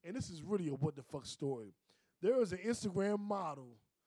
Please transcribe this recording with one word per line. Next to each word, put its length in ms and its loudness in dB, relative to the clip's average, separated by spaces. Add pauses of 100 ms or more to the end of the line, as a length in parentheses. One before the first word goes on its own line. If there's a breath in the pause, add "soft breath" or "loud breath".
And 100 -6
this 160 -4
is 120 -10
really 260 2
a 60 0
what 220 0
the 60 -12
fuck 240 -8
story. 460 -4 (500 soft breath)
There 180 6
is 120 4
an 60 -4
Instagram 640 2
model 580 -4 (280)